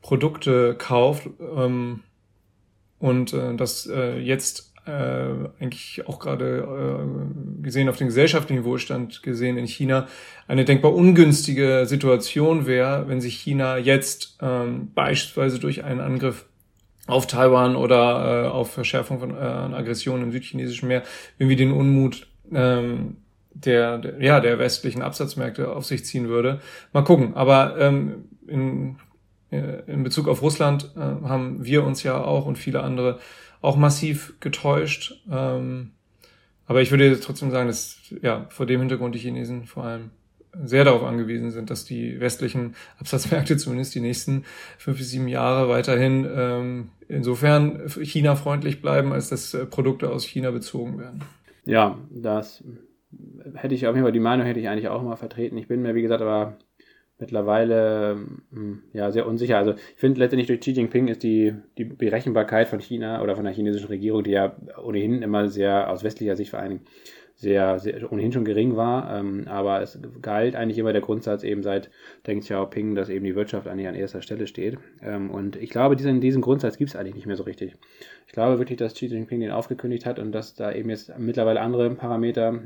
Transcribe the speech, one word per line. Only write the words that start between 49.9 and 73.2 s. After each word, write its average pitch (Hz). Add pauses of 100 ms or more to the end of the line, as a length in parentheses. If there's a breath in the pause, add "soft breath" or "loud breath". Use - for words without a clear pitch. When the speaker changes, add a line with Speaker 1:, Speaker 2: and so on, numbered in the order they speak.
Speaker 1:
aus 123
China 127
bezogen 120
werden. 127 (400 soft breath)
Speaker 2:
Ja, 107 (120)
das 107 (920)
hätte 131
ich 123
auf 117
jeden 131
Fall, 113
die 117
Meinung 120
hätte 117
ich 110
eigentlich 107
auch 117
mal 117
vertreten. 117
Ich 104
bin 123
mir, 117
wie 117
gesagt, 113
aber 107 (600 soft breath)
mittlerweile, 110 (360)
hm, 104 (100)
ja, 101
sehr 113
unsicher. 117
Also 101
ich -
finde 131
letztendlich 123
durch 120
Xi 139
Jinping 123
ist 113
die, 110 (240)
die 117
Berechenbarkeit 113
von 104
China 113
oder 101
von 104
der 98
chinesischen 104
Regierung, 107
die 101
ja 98 (260)
ohnehin 113
immer 104
sehr 98
aus 92
westlicher 107
Sicht 101
vor 107
allen 98
Dingen 90 (480 loud breath)
sehr, 95
sehr 107
ohnehin 110
schon 123
gering 110
war, 120
ähm, 101
aber 98
es - (220)
galt 110
eigentlich 113
immer 110
der 101
Grundsatz 107
eben 101
seit 98 (360 loud breath)
Deng 104
Xiaoping, 101
dass 95
eben 98